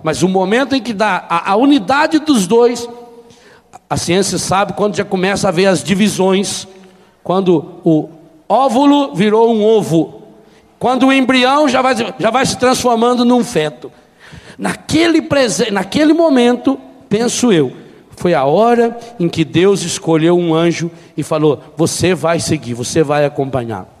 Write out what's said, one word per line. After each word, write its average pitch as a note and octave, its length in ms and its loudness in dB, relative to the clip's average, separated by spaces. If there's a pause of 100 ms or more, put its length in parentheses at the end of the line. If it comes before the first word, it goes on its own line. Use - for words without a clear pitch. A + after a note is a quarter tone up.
mas D3+ 180 -2
o F3+ 80 2
momento G#3+ 460 0
em B3+ 60 0
que A3+ 120 -8
dá F#3+ 360 -2
a, E3+ 220 -2
a G3 40 2
unidade C#4 640 2
dos C#4 280 0
dois, A#3+ 400 2 (1000)
a C#3+ 80 -2
ciência F#3 400 -2
sabe G3 360 -2
quando G3+ 220 -2
já G3 100 -4
começa F#3+ 420 -2
a F#3+ 40 0
ver E3 160 2
as F3+ 160 0
divisões, F#3 840 0 (560)
quando F3 600 0
o D#3 260 0 (380)
óvulo C#4 640 2
virou G#3+ 400 2
um G#3 100 0
ovo, E3+ 580 0 (560)
quando B3+ 300 0
o C4+ 60 4
embrião C4 540 2
já C4 140 0
vai, B3+ 140 0
já G#3 340 -4
vai B3+ 160 0
se - 120 -4
transformando B3 680 0
num A#3+ 180 2
feto. D3+ 480 -6 (680)
Naquele D#4 640 -2
prese-, A#3+ 500 -2
naquele C#4 420 0
momento, C4+ 680 2 (300)
penso A3+ 420 0
eu, D3 220 2 (420)
foi F3+ 180 -2
a C#3 120 0
hora A#3 520 2 (220)
em E3+ 80 0
que D#3+ 160 -2
Deus D#3+ 380 2
escolheu E3 560 0
um E3+ 160 0
anjo E3 360 0 (280)
e D3+ 60 -6
falou: D3+ 380 0 (140)
"Você E3+ 380 0
vai E3 260 -2
seguir, A#2+ 340 -6
você B2 300 -2
vai D3 220 0
acompanhar." B2+ 760 -6